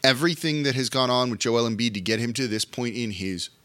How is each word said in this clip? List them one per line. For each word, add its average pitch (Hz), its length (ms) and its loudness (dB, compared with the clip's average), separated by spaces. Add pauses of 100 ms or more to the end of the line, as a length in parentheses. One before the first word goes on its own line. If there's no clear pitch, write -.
everything 151 600 2
that 135 140 0
has 131 120 0
gone 127 220 2
on 123 180 2
with 110 120 -4
Joel 117 280 2
Embiid 113 240 0
to 101 80 -4
get 110 200 0
him 117 120 -2
to 127 160 -2
this 107 160 -2
point 120 320 -6
in 117 140 -4
his 95 400 -6 (140)